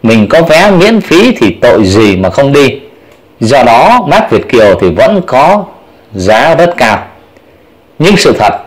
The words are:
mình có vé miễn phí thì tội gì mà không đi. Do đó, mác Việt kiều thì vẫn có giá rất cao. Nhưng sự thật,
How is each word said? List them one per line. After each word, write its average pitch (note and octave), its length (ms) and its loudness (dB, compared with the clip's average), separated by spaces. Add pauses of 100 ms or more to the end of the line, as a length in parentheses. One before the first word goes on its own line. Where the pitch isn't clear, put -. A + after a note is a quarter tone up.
mình A2 260 0
có E3 120 2
vé E3 300 2
miễn G3 300 2
phí G#3 380 0
thì G2 220 -2
tội A2 220 2
gì G2 320 2
mà F#2 140 -2
không C#3 240 -2
đi. C#3 260 0 (600)
Do A#2+ 240 0
đó, E3 440 2
mác G3 240 -2
Việt - 180 -4
kiều G#2+ 320 2
thì F#2 80 0
vẫn F3 380 0
có F3 360 0 (500)
giá G#2+ 420 0
rất F3 220 0
cao. A2 220 -2 (1000)
Nhưng F#3 180 2
sự C3 220 0
thật, G#2+ 140 0 (140)